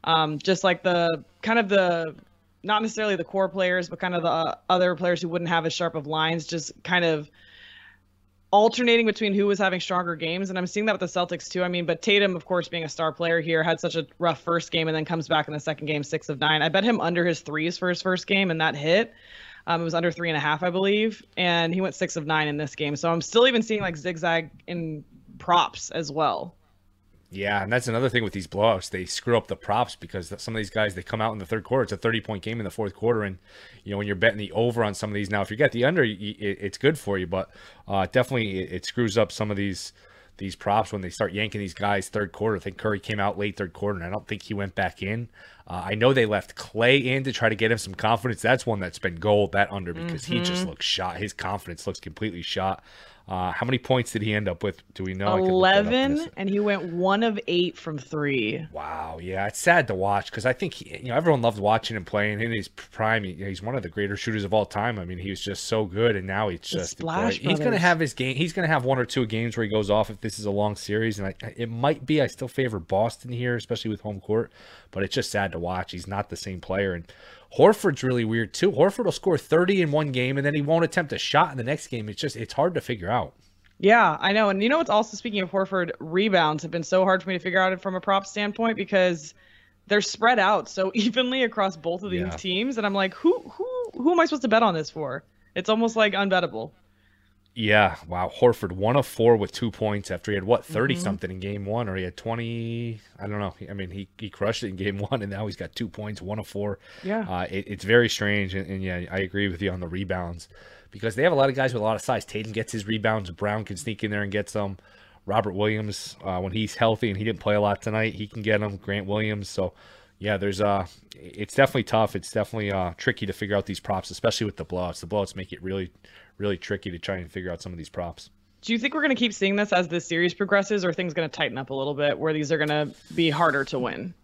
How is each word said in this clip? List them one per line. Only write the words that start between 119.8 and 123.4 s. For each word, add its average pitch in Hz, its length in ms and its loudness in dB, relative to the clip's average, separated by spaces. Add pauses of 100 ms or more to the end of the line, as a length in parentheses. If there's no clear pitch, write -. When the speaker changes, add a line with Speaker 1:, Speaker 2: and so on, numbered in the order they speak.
Speaker 2:
yeah, 104 160 0
there's, 98 240 0
uh, 101 280 2 (280)
it's - 400 -10
definitely 135 280 4
tough. 110 340 2
It's - 140 -10
definitely, 104 420 -2
uh, 90 240 -2
tricky - 280 -2
to 98 60 -6
figure 101 240 -2